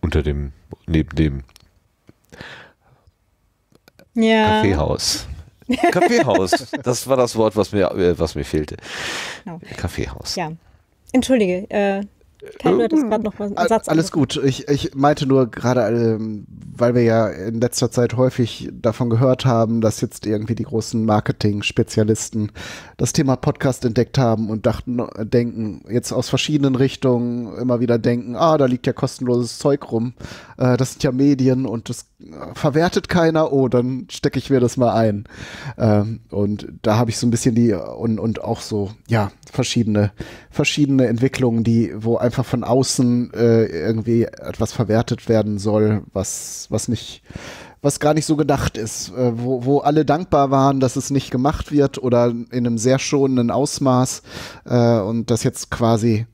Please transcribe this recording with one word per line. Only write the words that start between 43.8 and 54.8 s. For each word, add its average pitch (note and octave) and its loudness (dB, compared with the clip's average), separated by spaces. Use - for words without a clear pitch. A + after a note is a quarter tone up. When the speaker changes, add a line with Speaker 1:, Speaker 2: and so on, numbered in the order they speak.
Speaker 3:
etwas - -6
verwertet A2 0
werden G#2+ 2
soll, G#2+ 2
was, - -6
was - -4
nicht, - -6
was C#3+ 0
gar D3 2
nicht D#3 -2
so D#3+ 2
gedacht D3 -2
ist, - -8
äh, B2 0
wo, B2 -2
wo C#3 4
alle D3+ 2
dankbar C#3+ 2
waren, C3+ 4
dass C3 2
es C3+ -4
nicht C#3 -2
gemacht C3+ -2
wird C#3+ 2
oder B2 2
in A#2 -4
einem A#2+ 0
sehr B2+ 2
schonenden C3 2
Ausmaß, B2+ 0
äh, A#2 4